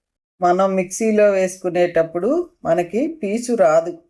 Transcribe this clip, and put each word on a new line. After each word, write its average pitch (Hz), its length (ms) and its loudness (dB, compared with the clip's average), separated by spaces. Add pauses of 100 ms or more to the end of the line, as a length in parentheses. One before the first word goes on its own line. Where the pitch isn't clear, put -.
(420)
మనం 185 340 2
మిక్సీలో 208 540 2
వేసుకునేటప్పుడు 180 1200 -2 (160)
మనకి 175 580 -2
పీచు 226 320 -4
రాదు. 165 420 2 (120)